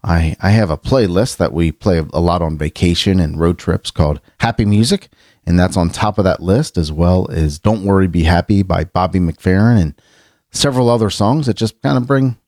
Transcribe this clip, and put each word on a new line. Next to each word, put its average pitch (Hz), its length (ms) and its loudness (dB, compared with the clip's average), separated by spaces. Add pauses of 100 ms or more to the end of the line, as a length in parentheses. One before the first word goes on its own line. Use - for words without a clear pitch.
I, 82 340 0
I 95 100 0
have 107 200 2
a 76 60 -2
playlist 110 600 0
that 71 160 -2
we 82 180 0
play 90 260 0
a 78 220 -4
lot 87 220 0
on 80 160 -4
vacation 87 600 0
and 80 220 -2
road 85 180 0
trips - 320 -4
called 76 300 -2 (180)
Happy 113 280 -2
Music, 113 420 0 (380)
and 85 120 2
that's 90 200 2
on 85 100 0
top 107 300 -4
of 101 60 0
that 87 180 0
list, 107 340 0
as 78 160 -2
well 87 380 2
as 78 280 -2
Don't 104 260 -2
Worry, 95 220 2
Be 85 180 0
Happy 90 380 2
by 87 220 -2
Bobby 90 340 -2
McFerrin 95 600 2
and 78 140 -2 (580)
several 127 380 0
other 110 180 2
songs 123 380 -2
that 110 100 -2
just - 240 -6
kinda 135 220 -2
bring 131 340 0 (120)